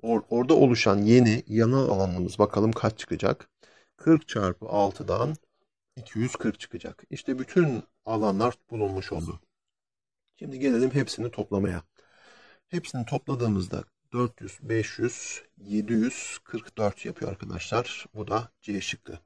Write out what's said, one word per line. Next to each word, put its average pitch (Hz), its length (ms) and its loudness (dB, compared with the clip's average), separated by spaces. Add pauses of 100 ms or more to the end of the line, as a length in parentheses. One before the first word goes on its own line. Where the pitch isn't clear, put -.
Or-, 113 280 0
orada 127 240 4
oluşan 117 440 6
yeni 113 480 6
yanal 113 420 4
alanımız 90 500 0
bakalım 104 340 4
kaç 107 260 -2
çıkacak? - 500 -4 (480)
Kırk 160 320 4
çarpı 101 380 -4
altıdan 101 680 0 (640)
iki 117 220 -12
yüz 120 180 -2
kırk - 240 -4
çıkacak. - 500 -14
İşte 131 280 -6
bütün 131 440 0 (240)
alanlar 107 480 0 (160)
bulunmuş 98 420 -4
oldu. 82 280 -8 (1000)
Şimdi 135 200 -12
gelelim 131 320 2
hepsini 123 400 -2
toplamaya. 95 520 -2 (840)
Hepsini 156 360 -6
topladığımızda 117 800 -2 (280)
dört 123 280 -4
yüz, - 220 -16
beş 113 360 -2
yüz, - 440 -6 (140)
yedi 104 360 -4
yüz 117 520 -2
kırk - 340 -12
dört 104 260 -2
yapıyor - 260 -8
arkadaşlar. - 840 -6
Bu 104 140 -10
da 113 200 -4 (120)
C 101 200 -6
şıkkı. - 460 -12